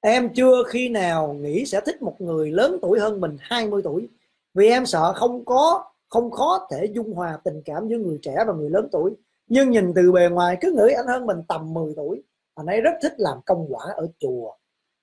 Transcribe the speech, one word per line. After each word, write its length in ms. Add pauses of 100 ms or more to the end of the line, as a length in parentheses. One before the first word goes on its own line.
Em 340
chưa 340
khi 200
nào 440
nghĩ 340
sẽ 140
thích 220
một 180
người 300
lớn 320
tuổi 180
hơn 200
mình 200
hai 280
mươi 160
tuổi, 240 (460)
vì 140
em 180
sợ 260
không 320
có, 460 (180)
không 220
khó 400
thể 140
dung 280
hòa 320
tình 200
cảm 240
giữa 100
người 240
trẻ 240
và 60
người 180
lớn 220
tuổi. 180 (360)
Nhưng 240
nhìn 240
từ 180
bề 160
ngoài 320
cứ 120
nghĩ 220
anh 120
hơn 200
mình 220
tầm 260
mười 220
tuổi. 260 (320)
Anh 120
ấy 140
rất 120 (100)
thích 140
làm 300
công 280
quả 100 (120)
ở 120 (100)
chùa. 360 (480)